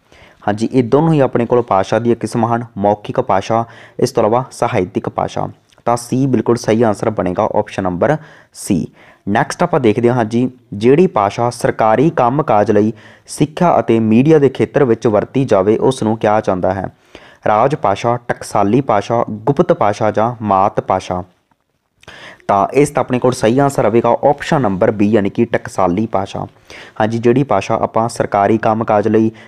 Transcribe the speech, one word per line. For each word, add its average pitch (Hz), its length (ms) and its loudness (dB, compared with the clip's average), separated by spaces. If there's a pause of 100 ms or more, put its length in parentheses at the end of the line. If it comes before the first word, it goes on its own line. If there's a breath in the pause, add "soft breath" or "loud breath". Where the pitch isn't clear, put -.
(480 soft breath)
ਹਾਂਜੀ, 107 240 -2
ਇਹ 123 120 0
ਦੋਨੋਂ 147 280 2
ਹੀ 151 80 2
ਆਪਣੇ 120 260 0
ਕੋਲ 120 160 2
ਭਾਸ਼ਾ 101 360 0
ਦੀਆਂ 117 180 0
ਕਿਸਮਾਂ 117 400 -2
ਹਨ, 117 80 -4 (140)
ਮੌਖਿਕ 101 420 -2
ਭਾਸ਼ਾ, 113 440 0 (340 loud breath)
ਇਸ - 120 0
ਤੋਂ - 120 0
ਇਲਾਵਾ 117 280 2
ਸਾਹਿਤਿਕ 113 580 -4
ਭਾਸ਼ਾ। 101 400 -6 (360)
ਤਾਂ 117 120 0
C 131 300 -2
ਬਿਲਕੁਲ 117 300 0
ਸਹੀ 113 260 0
ਆਨਸਰ 110 280 0
ਬਣੇਗਾ 98 440 -2
ਆਪਸ਼ਨ 101 280 -4
ਨੰਬਰ 95 340 0 (380 loud breath)
C। - 220 -4 (520 soft breath)
ਨੈਕਸਟ 123 340 -2
ਆਪਾਂ 170 180 0
ਦੇਖਦੇ 117 300 2
ਹਾਂ 123 140 0
ਜੀ, 120 260 -2 (220)
ਜਿਹੜੀ 127 340 4
ਭਾਸ਼ਾ 117 440 0
ਸਰਕਾਰੀ 120 600 0
ਕੰਮ 135 320 0
ਕਾਜ 107 280 2
ਲਈ, 107 220 2 (340 loud breath)
ਸਿੱਖਿਆ - 540 0
ਅਤੇ 113 180 2
ਮੀਡੀਆ 120 400 4
ਦੇ 139 100 4
ਖੇਤਰ 139 360 0
ਵਿੱਚ 117 220 0
ਵਰਤੀ 107 380 0
ਜਾਵੇ 113 320 2
ਉਸ - 260 0
ਨੂੰ 110 140 -2
ਕਿਹਾ 110 240 0
ਜਾਂਦਾ 95 340 -2
ਹੈ? 92 180 -8 (560 loud breath)
ਰਾਜ 117 260 2
ਭਾਸ਼ਾ, 117 440 -2 (100)
ਟਕਸਾਲੀ 110 520 0
ਭਾਸ਼ਾ, 117 500 0
ਗੁਪਤ 110 420 0
ਭਾਸ਼ਾ 107 380 0
ਜਾਂ 107 320 -2
ਮਾਤ 101 380 0
ਭਾਸ਼ਾ। 92 440 -4 (1200 loud breath)
ਤਾਂ 98 240 2
ਇਸ 147 180 2
ਦਾ 131 100 -2
ਆਪਣੇ 123 180 -2
ਕੋਲ 127 140 2
ਸਹੀ 120 260 0
ਆਨਸਰ 139 260 2
ਆਵੇਗਾ 117 320 2 (120)
ਆਪਸ਼ਨ 147 320 0
ਨੰਬਰ 107 300 0
B, 107 120 0
ਯਾਨੀ 104 280 2
ਕਿ 117 140 -2
ਟਕਸਾਲੀ 101 640 -2
ਭਾਸ਼ਾ। 98 400 -6 (540 loud breath)
ਹਾਂਜੀ, 113 180 0
ਜਿਹੜੀ 120 240 2
ਭਾਸ਼ਾ 110 400 -2
ਆਪਾਂ 113 260 0
ਸਰਕਾਰੀ 107 500 0
ਕੰਮ 110 260 0
ਕਾਜ 107 240 2
ਲਈ, 110 220 2 (180 loud breath)